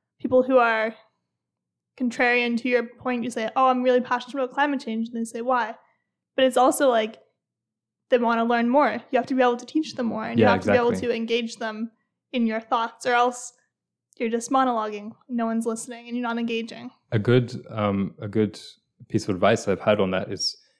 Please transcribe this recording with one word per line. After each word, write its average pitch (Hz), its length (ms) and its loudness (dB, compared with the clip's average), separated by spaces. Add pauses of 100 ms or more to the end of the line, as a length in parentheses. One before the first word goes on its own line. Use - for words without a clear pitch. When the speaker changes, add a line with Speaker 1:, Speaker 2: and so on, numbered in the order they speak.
(180)
Speaker 1:
people 254 240 4
who 262 140 2
are 226 380 2 (1040)
contrarian 240 600 0
to 254 100 -4
your 240 160 2
point, 240 400 -6
you 247 60 -6
say, 220 260 -4
"Oh, 262 120 6
I'm 247 140 2
really 247 180 4
passionate 247 420 -4
about 254 120 -6
climate 277 260 0
change." 226 280 -4
And 233 80 -12
they 226 80 -4
say, 233 180 -8
"Why?" 240 320 -2 (600)
But 262 80 4
it's 254 120 4
also, 277 320 4
like, 226 300 0 (920)
they 254 100 4
wanna 233 260 0
learn 233 240 2
more. 254 240 4 (180)
You 247 80 2
have 254 80 -2
to 269 80 -4
be 254 80 4
able 240 140 4
to 247 100 -12
teach 311 300 -4
them 247 100 -4
more, 220 180 -4
and 233 140 -4
you 220 60 6
Speaker 2:
Yeah, 208 80 6
Speaker 1:
have - 100 0
to - 80 0
be 247 60 6
able 240 140 2
Speaker 2:
exactly. 190 180 -2
Speaker 1:
to - 80 0
engage 226 400 -2
them 226 340 -8 (420)
in 240 140 0
your 220 140 -2
thoughts, 233 460 -4
or 247 60 2
else 247 400 0 (640)
you're 233 140 -4
just 233 200 -4
monologuing, 226 640 -2 (160)
no 233 180 -4
one's 226 200 -2
listening, 233 420 -8
and 240 80 -8
you're 240 100 -6
not 233 120 -4
engaging. 233 520 -6 (220)
Speaker 2:
A - 60 0
good, 120 520 0
um, 101 500 -2
a 107 80 -8
good 104 320 -2 (480)
piece 107 200 -2
of 98 60 -2
advice 101 340 2
I've 92 120 -2
had 104 200 2
on 92 120 0
that 95 200 -4
is, - 240 -6 (240)